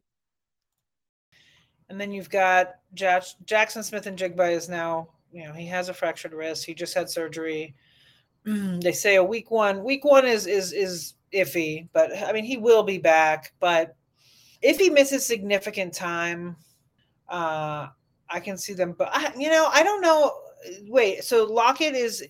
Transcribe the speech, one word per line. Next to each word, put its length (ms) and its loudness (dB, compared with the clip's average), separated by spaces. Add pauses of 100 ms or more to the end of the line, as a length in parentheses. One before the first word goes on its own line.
(1900)
And 100 -14
then 120 -8
you've 180 -10
got 460 2 (180)
Jack-, 320 0 (200)
Jackson 360 0
Smith 240 -8
and 140 -10
Jigba 320 0
is 180 -4
now, 400 -6 (220)
you 140 -18
know, 80 -16
he 120 -14
has 240 -6
a 60 -8
fractured 380 -6
wrist. 300 -8
He 120 -12
just 180 -8
had 160 -4
surgery. 720 -8
<clears throat> 680 -20
They 460 -2
say 240 2
a 80 8
week 260 -4
one, 340 0
week 220 -2
one 220 8
is, 180 0
is, 260 -2
is 440 -6 (180)
iffy, 580 -2
but, 240 2
I 180 -4
mean, 120 -4
he 120 -6
will 260 6
be 160 -4
back. 600 4
But 360 0 (680)
if 160 4
he 140 4
misses 340 2
significant 680 -4
time, 640 -6 (760)
uh, 580 -6 (420)
I 100 -8
can 200 -10
see 140 -10
them. 220 -4
But, 160 -2
I, 240 -2
you 140 -4
know, 220 4
I 100 6
don't 200 2
know. 300 4 (560)
Wait, 360 2
so 220 2
Lockett 480 2
is 360 -4